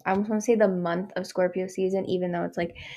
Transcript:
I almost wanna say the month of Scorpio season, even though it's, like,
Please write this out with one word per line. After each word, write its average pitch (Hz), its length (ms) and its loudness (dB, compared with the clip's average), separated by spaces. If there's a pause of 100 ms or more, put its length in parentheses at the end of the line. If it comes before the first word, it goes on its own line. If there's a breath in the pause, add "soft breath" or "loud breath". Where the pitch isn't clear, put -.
I - 60 0
almost 202 140 0
wanna 214 140 0
say 233 140 4
the 214 120 6
month 180 480 0
of 185 120 -6
Scorpio 185 400 0
season, 190 420 0
even 180 220 0
though 170 120 -2
it's, 170 140 -6
like, 170 200 -4 (200 loud breath)